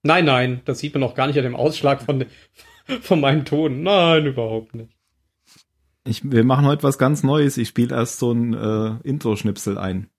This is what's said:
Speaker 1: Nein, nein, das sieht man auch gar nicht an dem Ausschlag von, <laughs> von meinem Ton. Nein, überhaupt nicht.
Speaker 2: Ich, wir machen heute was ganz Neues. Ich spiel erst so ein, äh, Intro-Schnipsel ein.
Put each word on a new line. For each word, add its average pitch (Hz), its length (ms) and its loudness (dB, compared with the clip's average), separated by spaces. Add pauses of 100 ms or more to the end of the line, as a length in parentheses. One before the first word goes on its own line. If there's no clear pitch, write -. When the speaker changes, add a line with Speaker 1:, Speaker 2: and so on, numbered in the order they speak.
Speaker 1:
Nein, 165 240 4
nein, 127 400 2
das 131 140 -4
sieht 147 140 -8
man 139 100 0
auch 120 100 -4
gar 135 140 0
nicht 143 100 0
an 127 60 2
dem 123 120 -6
Ausschlag 139 460 0
von, 131 240 -2 (340)
<laughs> - 400 -10
von 165 200 2
meinem 139 260 2
Ton. 147 360 -2
Nein, 170 440 4
überhaupt 113 480 -4
nicht. 113 180 -16 (1120)
Speaker 2:
Ich, 113 240 -4
wir 117 160 4
machen 135 220 4
heute 147 180 2
was 135 140 0
ganz 139 260 2
Neues. 143 320 2
Ich 117 120 -2
spiel 120 240 0
erst 120 260 -4
so 120 140 0
ein, 117 220 0
äh, 110 420 -2 (120)
Intro-Schnipsel 107 680 -4
ein. 92 300 -6 (100)